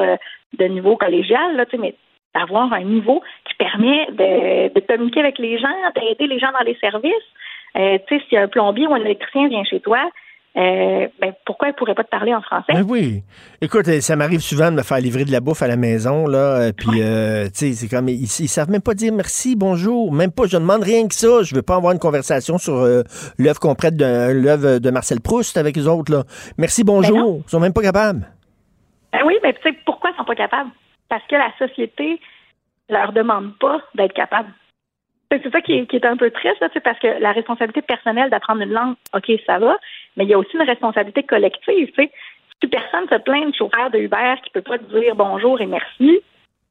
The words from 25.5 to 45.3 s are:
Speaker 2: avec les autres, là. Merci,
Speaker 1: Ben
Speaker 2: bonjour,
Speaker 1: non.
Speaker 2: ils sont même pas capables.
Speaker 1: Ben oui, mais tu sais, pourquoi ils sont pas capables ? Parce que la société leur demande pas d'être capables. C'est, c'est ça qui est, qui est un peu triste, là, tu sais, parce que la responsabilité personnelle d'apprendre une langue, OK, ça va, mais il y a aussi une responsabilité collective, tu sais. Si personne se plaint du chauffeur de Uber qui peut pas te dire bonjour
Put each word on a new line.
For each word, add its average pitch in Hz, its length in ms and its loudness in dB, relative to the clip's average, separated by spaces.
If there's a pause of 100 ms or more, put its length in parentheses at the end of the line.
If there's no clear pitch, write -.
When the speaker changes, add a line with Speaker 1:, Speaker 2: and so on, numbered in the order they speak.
Speaker 2:
avec 151 200 0
les 147 120 0
autres, 160 240 0
là. 139 100 2 (340)
Merci, 165 280 0
Speaker 1:
Ben 202 100 4
Speaker 2:
bonjour, 208 240 6
Speaker 1:
non. 190 280 0
Speaker 2:
ils - 40 -20
sont 165 100 2
même 180 120 2
pas 220 100 0
capables. 196 440 2 (840)
Speaker 1:
Ben - 120 -2
oui, 330 180 4
mais 269 120 2
tu - 80 -14
sais, 320 220 -2
pourquoi 349 260 -2
ils 359 60 -10
sont 254 80 -8
pas 233 120 -4
capables ? 240 340 -4 (380)
Parce 220 200 -6
que 294 60 0
la 262 240 0
société 262 600 -6 (680)
leur 202 240 -2
demande 208 460 -2
pas 285 220 0 (140)
d'être 196 200 0
capables. 214 340 -4 (840)
C'est, 285 120 2
c'est 262 80 -8
ça 330 100 0
qui 311 180 0
est, 247 80 -4
qui - 100 -4
est 247 100 2
un 247 100 0
peu 240 140 2
triste, - 300 -4
là, 330 80 0
tu - 60 -8
sais, 320 60 -4
parce 233 180 -2
que 220 220 0
la 214 120 2
responsabilité 226 500 -4
personnelle 240 480 -2
d'apprendre 220 320 -2
une 202 100 -4
langue, 240 220 -2 (200)
OK, 196 160 -4 (160)
ça 180 120 0
va, 247 180 2 (400)
mais 196 80 0
il 202 60 0
y 208 40 6
a 196 40 6
aussi - 160 -2
une 320 140 0
responsabilité 226 540 -2
collective, 240 640 0
tu - 160 0
sais. 294 60 -2 (520)
Si 277 60 0
personne 294 420 -4
se 277 120 4
plaint 285 280 0
du 277 80 -8
chauffeur 233 320 -2
de 220 80 0
Uber 214 360 0 (100)
qui - 60 -18
peut 185 120 -6
pas 240 160 -6
te 226 60 -14 (140)
dire 226 180 2
bonjour 208 440 0